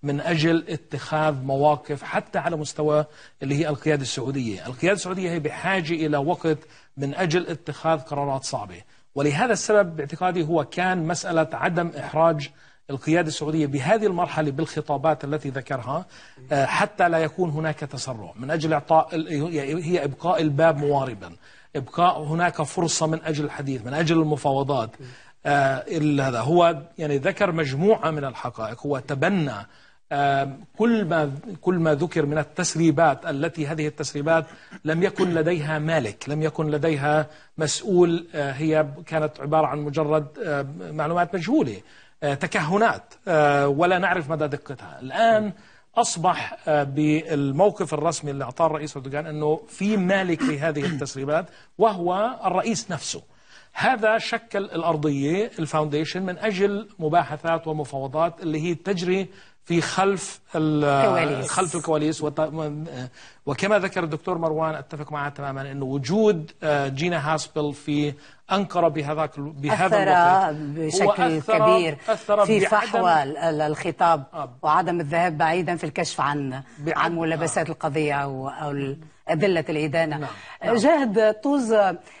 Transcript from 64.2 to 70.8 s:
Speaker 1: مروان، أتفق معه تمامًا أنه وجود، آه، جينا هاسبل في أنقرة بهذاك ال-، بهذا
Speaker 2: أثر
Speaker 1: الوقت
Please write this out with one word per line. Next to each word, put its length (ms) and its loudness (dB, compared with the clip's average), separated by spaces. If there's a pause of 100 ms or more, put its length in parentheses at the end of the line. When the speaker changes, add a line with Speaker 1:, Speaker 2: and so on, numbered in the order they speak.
Speaker 1:
مروان، 380 -2
أتفق 360 -12
معه 180 -6
تمامًا 420 -10
أنه 140 -6
وجود، 640 2 (120)
آه، 240 2
جينا 460 -2
هاسبل 400 -4
في 400 -2 (380)
أنقرة 360 2
بهذاك 500 -2
ال-، 140 -8
بهذا 340 0
Speaker 2:
أثر 180 4
Speaker 1:
الوقت 960 4